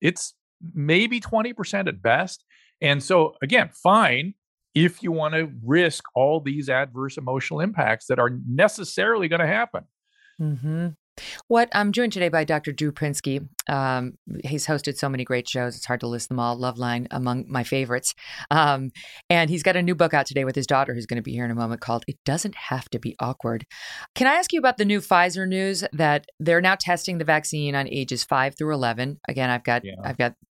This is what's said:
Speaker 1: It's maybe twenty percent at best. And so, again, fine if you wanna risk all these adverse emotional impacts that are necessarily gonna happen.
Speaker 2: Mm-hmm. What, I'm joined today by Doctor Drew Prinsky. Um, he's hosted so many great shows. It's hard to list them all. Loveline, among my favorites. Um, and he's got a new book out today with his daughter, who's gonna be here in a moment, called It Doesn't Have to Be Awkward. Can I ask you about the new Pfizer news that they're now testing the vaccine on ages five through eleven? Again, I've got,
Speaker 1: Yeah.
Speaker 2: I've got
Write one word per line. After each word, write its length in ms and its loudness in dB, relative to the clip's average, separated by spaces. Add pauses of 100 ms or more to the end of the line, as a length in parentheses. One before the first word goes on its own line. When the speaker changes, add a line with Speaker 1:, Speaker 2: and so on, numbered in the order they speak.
Speaker 1:
It's 340 -2 (400)
maybe 440 2
twenty 320 -2
percent 360 -4
at 160 -6
best. 400 2 (360)
And 220 2
so, 400 4
again, 300 2 (100)
fine 540 4 (400)
if 260 4
you 100 -2
wanna 380 0 (140)
risk 400 2 (100)
all 280 4
these 280 -4
adverse 480 -2
emotional 420 -4
impacts 460 0
that 140 0
are 180 2 (100)
necessarily 800 0
gonna 200 0
happen. 380 -2 (540)
Speaker 2:
Mm-hmm. 500 -4 (580)
What, 240 4
I'm 220 2
joined 180 0
today 160 0
by 160 2
Doctor 300 -2
Drew 180 -2
Prinsky. 560 -4 (220)
Um, 460 -2 (280)
he's 240 -4
hosted 300 -2
so 100 -2
many 160 -4
great 240 -2
shows. 300 -4
It's 80 -12
hard 160 -2
to 60 -6
list 200 -6
them 140 -4
all. 180 -2
Loveline, 500 -4
among 380 -4
my 160 -4
favorites. 500 -2 (380)
Um, 400 2 (380)
and 200 4
he's 140 -2
got 140 4
a 40 2
new 140 2
book 180 4
out 120 4
today 180 -2
with 140 -2
his 100 -4
daughter, 260 2
who's 120 -6
gonna 160 -6
be 100 -8
here 140 -4
in 60 -4
a 40 -4
moment, 240 -4
called 300 -4
It 160 -8
Doesn't 300 -2
Have 340 -8
to 100 -4
Be 220 -8
Awkward. 440 -4 (480)
Can 140 4
I 60 6
ask 180 2
you 80 2
about 160 2
the 80 0
new 160 4
Pfizer 480 2
news 460 -2
that 320 2 (160)
they're 180 4
now 160 4
testing 420 -2
the 60 -2
vaccine 520 0
on 120 0
ages 380 -4
five 320 0
through 160 -2
eleven? 440 -2 (120)
Again, 200 0
I've 140 -2
got, 220 0
Speaker 1:
Yeah. 80 -12 (100)
Speaker 2:
I've 140 -6
got 160 0 (220)